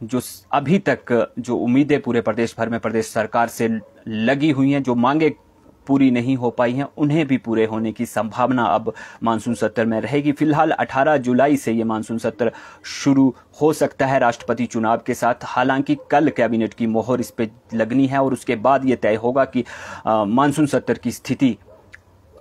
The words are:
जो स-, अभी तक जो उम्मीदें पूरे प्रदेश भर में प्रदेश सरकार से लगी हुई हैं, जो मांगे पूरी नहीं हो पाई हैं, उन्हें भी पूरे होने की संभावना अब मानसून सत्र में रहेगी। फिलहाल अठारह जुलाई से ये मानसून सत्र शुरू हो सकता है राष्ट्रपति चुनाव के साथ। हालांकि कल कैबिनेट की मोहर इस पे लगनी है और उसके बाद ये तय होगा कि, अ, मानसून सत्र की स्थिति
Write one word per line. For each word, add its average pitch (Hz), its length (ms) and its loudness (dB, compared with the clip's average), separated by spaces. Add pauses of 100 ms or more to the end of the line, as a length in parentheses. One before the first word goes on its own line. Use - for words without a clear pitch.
जो 117 160 -4
स-, - 320 -12
अभी 143 280 2
तक 123 600 0
जो 117 180 -4
उम्मीदें 131 440 2
पूरे 117 200 0
प्रदेश 113 360 -2
भर 113 120 -2
में 113 100 -4
प्रदेश 110 260 -2
सरकार 117 420 -2
से 113 320 -2 (280)
लगी 127 440 0
हुई 135 200 2
हैं, 139 120 0
जो 123 120 0
मांगे 139 400 2 (520)
पूरी 135 240 4
नहीं 120 240 0
हो 123 140 -2
पाई 123 240 0
हैं, 135 140 -4 (100)
उन्हें 151 300 2
भी 131 100 0
पूरे 113 280 0
होने 110 260 -4
की 113 140 -6
संभावना 120 580 -2
अब 110 300 0 (300)
मानसून 113 300 0
सत्र 113 320 -2
में 110 160 -2
रहेगी। 143 300 -2
फिलहाल 156 400 2
अठारह 139 460 0
जुलाई 127 400 2
से 127 140 -2
ये 113 120 0
मानसून 110 340 -4
सत्र 113 340 -2 (340)
शुरू 135 500 2 (260)
हो 151 120 4
सकता 139 320 -2
है 135 140 2
राष्ट्रपति 120 460 0
चुनाव 113 400 0
के 123 80 -2
साथ। 120 200 0 (100)
हालांकि 135 540 0 (140)
कल 147 180 4
कैबिनेट 113 440 0
की 117 140 -4
मोहर 113 320 0
इस 117 120 -6
पे 113 180 -4 (240)
लगनी 117 340 0
है 135 140 0
और 131 120 0
उसके - 220 -4
बाद 131 300 2
ये 123 100 2
तय 107 200 0
होगा 123 300 0
कि, 123 200 -4 (400)
अ, 110 180 2
मानसून 139 420 2
सत्र 123 280 0
की 113 180 -6
स्थिति 123 460 -2 (840)